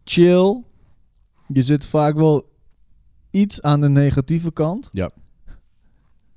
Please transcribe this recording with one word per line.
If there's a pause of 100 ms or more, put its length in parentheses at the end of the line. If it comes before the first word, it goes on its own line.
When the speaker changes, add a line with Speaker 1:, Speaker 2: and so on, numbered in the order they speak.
Speaker 1:
chill. (840)
Je
zit
vaak
wel (800)
iets
aan
de
negatieve
kant.
Speaker 2:
Ja. (1300)